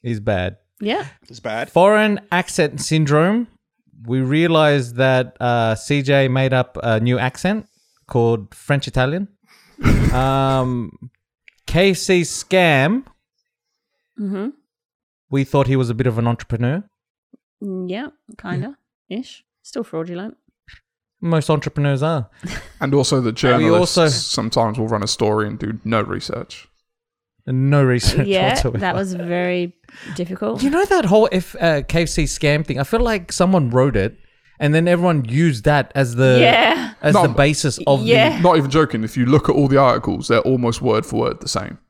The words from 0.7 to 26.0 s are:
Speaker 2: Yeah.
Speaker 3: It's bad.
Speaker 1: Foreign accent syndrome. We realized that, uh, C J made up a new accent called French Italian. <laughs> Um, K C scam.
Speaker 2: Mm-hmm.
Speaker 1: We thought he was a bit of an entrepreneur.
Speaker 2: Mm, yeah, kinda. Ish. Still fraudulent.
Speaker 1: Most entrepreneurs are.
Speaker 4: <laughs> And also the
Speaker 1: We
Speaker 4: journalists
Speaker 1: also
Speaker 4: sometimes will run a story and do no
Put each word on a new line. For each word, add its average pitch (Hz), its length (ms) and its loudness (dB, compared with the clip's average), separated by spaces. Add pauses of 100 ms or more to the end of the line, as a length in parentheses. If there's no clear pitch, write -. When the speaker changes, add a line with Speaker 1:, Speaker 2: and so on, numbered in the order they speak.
Speaker 2:
Yeah. 208 260 -6 (220)
Speaker 3:
It's 117 120 -20
bad. 113 300 -8
Speaker 1:
Foreign 208 500 2 (100)
accent 165 520 -2
syndrome. 160 680 2 (580)
We 127 140 -2
realized 147 760 2
that, 131 440 0
uh, 120 340 0
C 143 280 -2
J 135 260 2
made 131 240 0
up 127 300 -2
a 110 180 0
new 123 180 0
accent 180 480 -4 (400)
called 117 480 -2
French - 320 -4
Italian. 139 420 -2 (540)
<laughs> - 140 4 (160)
Um, 131 1000 -2 (560)
K 190 260 2
C 180 300 0
scam. 175 840 0 (1120)
Speaker 2:
Mm-hmm. 202 300 -6 (840)
Speaker 1:
We 135 140 0
thought 139 220 2
he 135 100 0
was 123 140 0
a 117 40 -2
bit 127 120 -2
of 113 100 0
an 117 100 -2
entrepreneur. 120 560 -4 (800)
Speaker 2:
Mm, 185 280 -8
yeah, 233 160 -8 (340)
kinda. 180 380 -8 (320)
Ish. - 340 -12 (180)
Still - 220 -10
fraudulent. 175 520 -10 (840)
Speaker 1:
Most 165 300 -2
entrepreneurs 143 520 -2
are. 151 280 -4 (240)
Speaker 4:
<laughs> - 260 -16
And 139 140 -2
also 135 260 2
the 120 100 0
Speaker 1:
We 117 40 -8
Speaker 4:
journalists 147 640 2
Speaker 1:
also 160 100 4
Speaker 4:
sometimes 117 680 -2
will 110 100 -2
run 107 140 -2
a - 60 -4
story 107 400 0
and 104 100 -10
do 113 260 -8
no 110 180 0